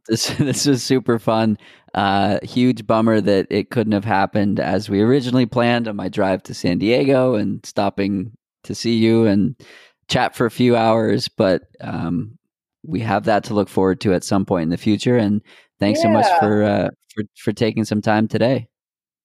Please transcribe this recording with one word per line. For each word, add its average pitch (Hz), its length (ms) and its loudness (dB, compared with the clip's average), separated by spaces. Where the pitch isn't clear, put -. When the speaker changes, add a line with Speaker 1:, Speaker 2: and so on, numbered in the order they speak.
Speaker 1:
this, 113 200 -2
<laughs> - 120 -4
this 131 260 -2
was 135 180 2
super 120 360 0
fun. 113 380 0
Uh, 98 500 0
huge 123 420 0
bummer 113 360 2
that 98 280 2
it 98 200 -2
couldn't 110 240 0
have 101 120 0
happened 101 540 0
as 95 300 -4
we 101 120 0
originally 123 440 2
planned 120 420 0
on 104 80 -8
my 95 140 -6
drive 95 340 -2
to - 100 -16
San - 240 -4
Diego 131 580 2
and 104 300 -4
stopping 101 680 -4
to 104 120 -10
see 117 220 -2
you 113 280 4
and 104 300 2
chat 123 260 -2
for 127 100 0
a 110 60 0
few 123 240 2
hours, 113 540 2
but, 92 340 0
um, 85 560 -6
we 85 160 -6
have 107 260 -2
that 104 200 2
to - 100 -6
look 101 140 0
forward 95 320 0
to 101 120 2
at 87 100 -2
some 98 220 0
point 90 180 -2
in 80 60 -2
the 85 80 -2
future. 117 400 0
And 104 240 0
thanks 262 220 0
so 339 80 2
much 269 180 2
Speaker 2:
Yeah. 180 120 2
Speaker 1:
for, 104 240 2
uh, 101 260 0
for, 107 80 -6
for - 160 -6
taking 110 320 -2
some 104 160 -2
time 110 260 0
today. 117 400 -2